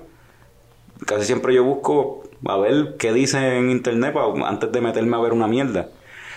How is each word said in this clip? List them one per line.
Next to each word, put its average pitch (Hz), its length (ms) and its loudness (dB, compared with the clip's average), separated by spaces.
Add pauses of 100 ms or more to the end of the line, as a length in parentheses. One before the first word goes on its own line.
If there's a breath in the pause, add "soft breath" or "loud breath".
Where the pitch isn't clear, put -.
(1040 soft breath)
Casi 104 200 -2
siempre 127 280 0
yo 127 100 6
busco 139 600 0 (220)
a 98 120 0
ver 143 400 2
qué 113 160 0
dice 131 440 2
en 127 120 2
internet 123 440 0
pa-, 107 360 0
antes 104 220 -2
de 123 100 0
meterme 117 340 0
a 117 40 0
ver 117 140 2
una 113 140 2
mierda. 117 420 -2 (480 loud breath)